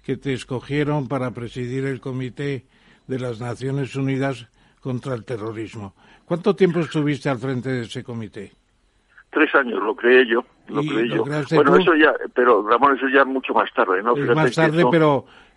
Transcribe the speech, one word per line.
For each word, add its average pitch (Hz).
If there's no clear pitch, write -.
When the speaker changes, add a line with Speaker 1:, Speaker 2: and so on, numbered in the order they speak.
Speaker 1:
que 131
te 139
escogieron 139
para 127
presidir 123
el 135
Comité 131
de 127
las 120
Naciones 127
Unidas 135
contra 127
el 110
Terrorismo. 107
¿Cuánto 180
tiempo 175
estuviste 147
al 131
frente 127
de 127
ese 113
comité? 110
Speaker 2:
Tres 151
años, 117
lo 104
creé 127
yo, 113
lo 143
Speaker 1:
¿Y 151
Speaker 2:
creé 113
Speaker 1:
lo 120
Speaker 2:
yo. -
Speaker 1:
creaste 147
Speaker 2:
Bueno, 147
Speaker 1:
tú? 185
Speaker 2:
eso 175
ya, 151
pero, 117
Ramón, 123
eso 135
ya 135
mucho 131
más 104
tarde, 95
¿no? 117
Speaker 1:
Es 143
Speaker 2:
Fíjate 147
Speaker 1:
más 156
Speaker 2:
que -
Speaker 1:
tarde, 160
Speaker 2:
esto 170
Speaker 1:
pero, 151